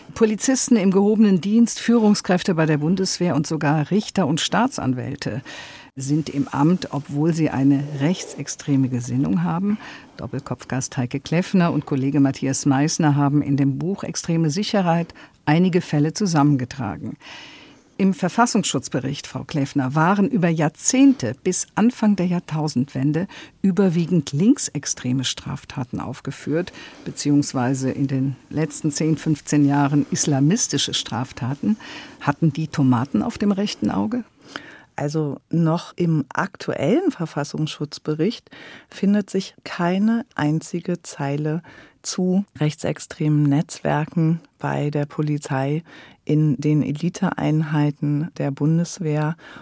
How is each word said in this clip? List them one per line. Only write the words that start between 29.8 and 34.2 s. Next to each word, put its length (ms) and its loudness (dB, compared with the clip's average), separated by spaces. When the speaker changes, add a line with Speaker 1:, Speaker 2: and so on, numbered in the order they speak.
Speaker 1:
islamistische 840 2
Straftaten. 800 -4
Hatten 320 0
die 160 -4
Tomaten 520 2
auf 160 -4
dem 140 2
rechten 400 -2
Auge? 320 -2